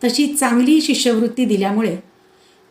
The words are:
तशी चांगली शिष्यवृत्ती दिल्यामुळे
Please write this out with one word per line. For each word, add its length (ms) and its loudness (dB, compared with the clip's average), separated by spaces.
तशी 320 0
चांगली 460 2
शिष्यवृत्ती 640 0
दिल्यामुळे 520 -2